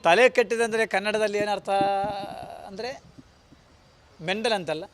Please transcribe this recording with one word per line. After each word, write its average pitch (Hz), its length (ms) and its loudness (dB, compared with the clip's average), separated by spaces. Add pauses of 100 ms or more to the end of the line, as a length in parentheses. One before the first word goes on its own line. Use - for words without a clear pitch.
ತಲೆ 180 240 8
ಕೆಟ್ಟಿದೆ 233 360 2
ಅಂದರೆ 220 220 0
ಕನ್ನಡದಲ್ಲಿ 208 520 -2
ಏನರ್ಥ 208 320 -4 (960)
ಅಂದರೆ 220 220 -10 (1300)
ಮೆಂಡಲ್ 214 380 -2
ಅಂತಲ್ಲ 160 360 -6